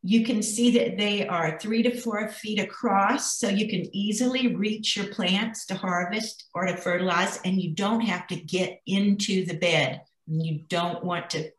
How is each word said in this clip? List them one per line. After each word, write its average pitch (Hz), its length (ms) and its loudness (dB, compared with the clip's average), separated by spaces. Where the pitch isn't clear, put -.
you 220 220 4
can 214 180 2
see 240 280 4
that 185 260 4
they 202 280 0
are 160 320 0
three 226 260 0
to 240 140 2
four 214 300 -4
feet 214 320 -6
across, 196 760 0
so 208 100 0
you 202 220 2
can 170 260 -2
easily 240 600 0
reach 214 420 -2
your 196 100 -2
plants 202 600 -2
to 190 80 -4
harvest 185 800 -4
or 180 120 -2
to 180 100 0
fertilize, 180 720 0
and 185 160 2
you 165 100 -2
don't 208 300 0
have 185 260 -2
to 180 80 -6
get 180 500 -2
into 196 600 2
the 160 120 -4
bed. 147 440 2
You 160 400 -2
don't 175 360 -2
want 175 280 -4
to 156 280 -4